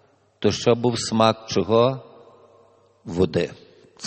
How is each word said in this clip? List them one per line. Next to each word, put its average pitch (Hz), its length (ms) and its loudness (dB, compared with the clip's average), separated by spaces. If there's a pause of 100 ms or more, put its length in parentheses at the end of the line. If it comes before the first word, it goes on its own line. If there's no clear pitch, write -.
(400)
то 104 120 0
що 117 240 0
був 117 240 -2
смак 110 380 0 (100)
чого? 117 540 0 (1040)
Води. 85 460 -2 (560)